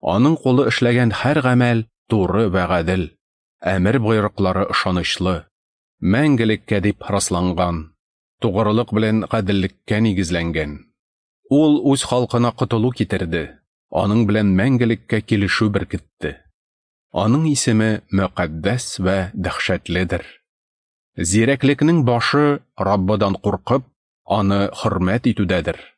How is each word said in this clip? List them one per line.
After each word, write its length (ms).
Аның 320
кулы 320
эшләгән 480
һәр 320
гамәл 380
туры 400
вә 160
гадел. 400
Әмер 400
боерыклары 640
ышанычлы, 800
мәңгелеккә 840
дип 240
расланган. 760
Тугрылык 520
белән 320
гаделлеккә 720
нигезләнгән. 760
Ул 320
үз 240
халкына 480
котылу 400
китерде. 640
Аның 360
белән 260
мәңгелеккә 720
килешү 480
беркетте. 640
Аның 360
исеме 400
мөкаддәс 960
вә 180
дәһшәтледер. 880
Зирәклекнең 880
башы 540
Раббыдан 600
куркып, 540
аны 420
хөрмәт 560
итүдәдер. 540